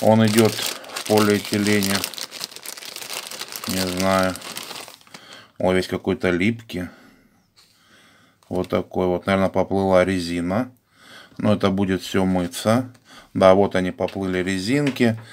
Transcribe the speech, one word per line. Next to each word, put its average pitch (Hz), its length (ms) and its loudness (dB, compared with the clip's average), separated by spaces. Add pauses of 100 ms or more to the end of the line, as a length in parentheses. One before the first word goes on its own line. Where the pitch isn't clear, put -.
Он 110 260 6
идет 107 260 4
в - 560 -8
полиэтилене. 104 880 2 (1700)
Не 92 300 -4
знаю. 92 360 2 (1200)
Ой, 92 160 2
весь 92 140 0
какой-то 92 420 -2
липкий. 90 580 -2 (1600)
Вот 92 200 -4
такой 92 380 -2
вот. 90 200 -2
Наверное, 95 220 2
поплыла 95 560 2
резина. 90 640 -2 (680)
Но 107 140 2
это 98 180 2
будет 95 320 0
все 95 220 0
мыться. 92 640 0 (440)
Да, 95 200 8
вот 98 200 2
они 92 160 0
поплыли 92 480 -4
резинки. 113 800 0 (140)